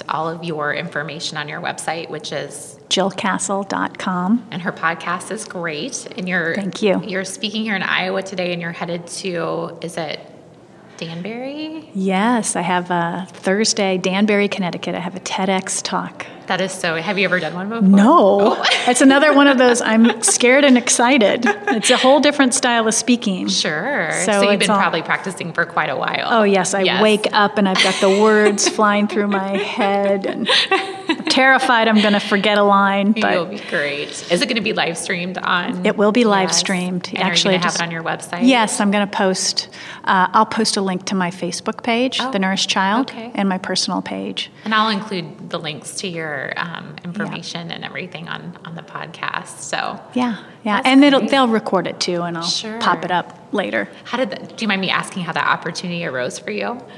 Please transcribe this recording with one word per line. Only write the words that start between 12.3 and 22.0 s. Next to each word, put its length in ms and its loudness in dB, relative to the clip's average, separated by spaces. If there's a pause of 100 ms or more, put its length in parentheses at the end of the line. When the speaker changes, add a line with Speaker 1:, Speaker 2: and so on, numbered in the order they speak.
Speaker 2:
I 60 -2
have 300 -2
a 400 -2
Thursday, 680 0
Danbury, 500 2
Connecticut. 480 -4
I 40 -6
have 160 -8
a 40 -10
TEDx 640 -2
talk. 420 -6 (220)
Speaker 1:
That 140 0
is 100 -2
so, 240 -2
have 240 -2
you 60 2
ever 140 2
done 140 -6
one 160 -6
before? 180 -2
Speaker 2:
No. 500 8 (200)
Speaker 1:
Oh. 120 -2
<laughs> 60 2 (140)
Speaker 2:
It's 120 4
another 340 8
one 120 8
of 120 4
those, 220 6
I'm 420 4
scared 420 4
and 100 8
excited. 680 4
It's 460 0
a 60 4
whole 220 6